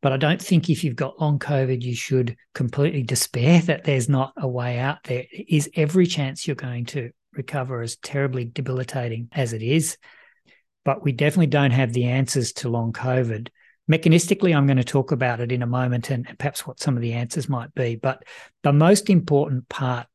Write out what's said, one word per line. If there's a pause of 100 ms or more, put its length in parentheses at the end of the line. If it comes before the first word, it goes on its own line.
But
I
don't
think
if
you've
got
long
covid,
you
should (180)
completely
despair
that
there's
not
a
way
out.
There
is
every
chance
you're
going
to (220)
recover,
as
terribly
debilitating
as
it
is. (880)
But
we
definitely
don't
have
the
answers
to
long
covid. (420)
Mechanistically,
I'm
gonna
talk
about
it
in
a
moment
and
perhaps
what
some
of
the
answers
might
be.
But (400)
the
most
important
part